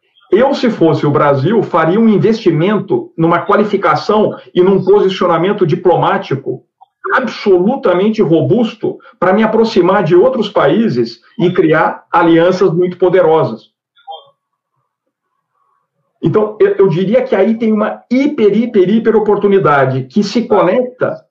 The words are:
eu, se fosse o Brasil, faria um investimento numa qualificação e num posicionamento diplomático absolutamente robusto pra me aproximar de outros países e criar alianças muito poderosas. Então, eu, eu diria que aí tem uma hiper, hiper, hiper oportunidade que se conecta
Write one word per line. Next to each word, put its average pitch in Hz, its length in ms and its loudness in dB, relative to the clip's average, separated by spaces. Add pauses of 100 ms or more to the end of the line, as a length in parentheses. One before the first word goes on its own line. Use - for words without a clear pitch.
(300)
eu, 262 240 2
se 247 160 -2
fosse 156 340 0
o 147 60 0
Brasil, 147 540 0
faria 165 340 0
um 226 100 4
investimento 180 1080 0
numa 170 220 0
qualificação 202 960 -2 (160)
e 180 80 2
num 185 220 2
posicionamento 190 840 0
diplomático 156 960 -2 (480)
absolutamente 214 1080 0
robusto 165 760 -2 (200)
pra 180 140 0
me 214 100 2
aproximar 202 600 0
de 165 100 0
outros 202 340 2
países 147 720 -2 (200)
e 180 100 2
criar 160 640 0
alianças 170 600 2
muito 180 260 -2
poderosas. 160 720 0 (2500)
Então, 110 380 -2
eu, 196 160 2
eu 190 120 4
diria 190 340 0
que - 120 -4
aí 226 200 2
tem 226 180 -2
uma 214 360 -4
hiper, 254 480 -2
hiper, 214 320 0
hiper 220 280 0
oportunidade 156 880 0
que - 180 -2
se - 240 -4
conecta 190 680 -2 (140)